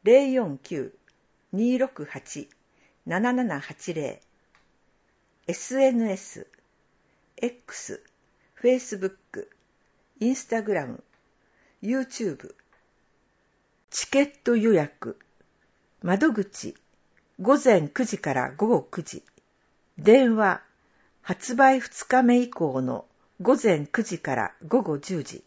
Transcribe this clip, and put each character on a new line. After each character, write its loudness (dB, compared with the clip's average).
零 6
四 -2
九 -10
二 0
六 -4
八 -16
七 0
七 -2
八 -12
零。 -8
エ -6
ス -6
エ 6
ヌ 0
エ -4
ス、 -18
X、 -10
Facebook、 -2
Instagram、 -4
YouTube。 -6
チ -10
ケ 4
ッ 0
ト 2
予 4
約。 -2
窓 2
口、 -8
午 4
前 4
九 -2
時 -6
か -4
ら -2
午 0
後 2
九 -10
時。 -16
電 6
話、 0
発 -8
売 6
二 -14
日 4
目 6
以 -4
降 -2
の -6
午 4
前 2
九 -4
時 -6
か -4
ら -2
午 0
後 -4
十 -6
時。 -16